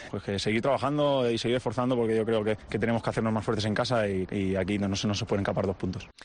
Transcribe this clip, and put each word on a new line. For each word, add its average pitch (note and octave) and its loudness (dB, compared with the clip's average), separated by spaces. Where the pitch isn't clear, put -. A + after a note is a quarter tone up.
pues, G#2 -6
que G2 -2
seguir A2 0
trabajando C3+ 2
y A#2 2
seguir A#2+ 2
esforzando B2 0
porque A2+ 2
yo A2 2
creo A2+ 2
que, G#2+ 0
que A2 -2
tenemos A2+ 0
que A#2 0
hacernos A2 0
más G#2+ -2
fuertes G#2+ 0
en G#2 0
casa A#2 0
y, F#2+ 0
y F#2+ 0
aquí F#2+ 0
no, G2+ 0
no F#2+ 0
se - -2
nos G#2 -2
pueden G#2 0
escapar G2 0
dos F#2+ 0
puntos. - -6